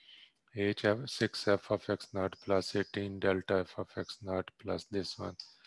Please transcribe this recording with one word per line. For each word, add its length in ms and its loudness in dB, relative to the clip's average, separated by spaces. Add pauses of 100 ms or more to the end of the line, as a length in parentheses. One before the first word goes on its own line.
(560)
H 300 0
of 240 2
six 380 -2
f 240 4
of 180 2
x 240 -2
naught 220 0 (100)
plus 300 2
eighteen 440 -2
delta 480 2
f 100 -18
of 100 -4 (100)
x 240 -6
naught 280 -2 (120)
plus 240 -4
this 320 -4
one. 180 -6 (320)